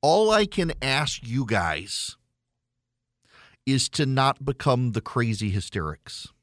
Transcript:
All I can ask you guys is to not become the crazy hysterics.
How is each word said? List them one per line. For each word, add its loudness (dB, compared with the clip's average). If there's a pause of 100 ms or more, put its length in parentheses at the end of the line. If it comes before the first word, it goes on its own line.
All 4
I 4
can -2 (100)
ask -2
you -2
guys -2 (1500)
is 2
to 0
not 2
become 0
the 0
crazy -2
hysterics. -6 (160)